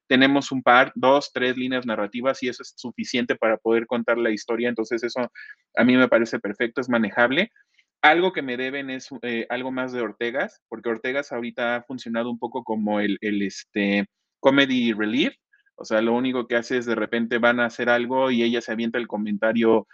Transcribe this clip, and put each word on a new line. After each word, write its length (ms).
Tenemos 440
un 120
par, 320
dos, 360
tres 260
líneas 280
narrativas 560
y 60
eso 160
es 120
suficiente 600
para 220
poder 280
contar 320
la 140
historia. 360
Entonces 360
eso 280
a 80
mí 120
me 120
parece 320
perfecto, 420
es 80
manejable. 600
Algo 320
que 80
me 160
deben 320
es, 200
eh, 300
algo 200
más 220
de 80
Ortegas, 580
porque 200
Ortegas 420
ahorita 440
ha 80
funcionado 480
un 80
poco 240
como 360
el, 220
el, 220
este, 640
comedy 540
relief, 420
O 80
sea, 160
lo 140
único 320
que 100
hace 220
es 80
de 80
repente 440
van 220
a 60
hacer 220
algo 420
y 120
ella 180
se 120
avienta 260
el 80
comentario, 840